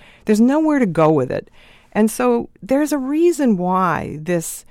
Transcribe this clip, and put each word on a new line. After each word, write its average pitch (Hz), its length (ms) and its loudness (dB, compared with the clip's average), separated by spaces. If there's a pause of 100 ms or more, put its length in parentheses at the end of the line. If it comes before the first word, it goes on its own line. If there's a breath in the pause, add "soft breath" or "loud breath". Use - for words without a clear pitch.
(260 soft breath)
There's 214 140 2
nowhere 294 380 2
to 247 80 2
go 160 240 2
with 143 220 0
it. - 180 -6 (420 soft breath)
And 214 160 2
so 240 400 -2 (140)
there's 277 300 0
a 294 60 -2
reason 285 580 0
why 180 640 -2
this 165 500 -6